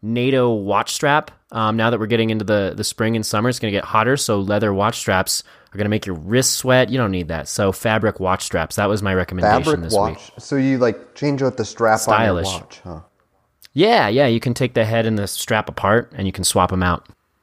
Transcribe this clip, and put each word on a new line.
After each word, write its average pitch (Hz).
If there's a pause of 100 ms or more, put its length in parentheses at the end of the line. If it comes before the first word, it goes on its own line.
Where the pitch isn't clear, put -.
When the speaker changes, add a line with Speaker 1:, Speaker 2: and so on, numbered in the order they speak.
Speaker 1:
nato 123
watch 101
strap. 151 (200)
Um, 110
now 113
that 117
we're 110
getting 113
into 107
the, 98
the 107
spring 113
and 107
summer, 110
it's 127
gonna 110
get 98
hotter, 117
so 107
leather 101
watch 104
straps - (320)
are -
gonna 104
make 107
your 90
wrists 104
sweat. 127
You 131
don't 113
need 90
that. 82
So 101
fabric 107
watch 92
straps. 82
That 104
was 101
my 98
recommendation 98
Speaker 2:
Fabric 151
Speaker 1:
this 85
Speaker 2:
watch. 104
Speaker 1:
week. -
Speaker 2:
So -
you, 135
like, 120
change 143
out 131
the 110
strap 110
Speaker 1:
Stylish. 107
Speaker 2:
on 95
your 87
watch, -
huh? 85 (800)
Speaker 1:
Yeah, 196
yeah. 131
You 117
can 120
take 123
the 113
head 113
and 110
the 101
strap -
apart, 107
and 98
you 92
can 92
swap 92
'em 92
out. 90 (340)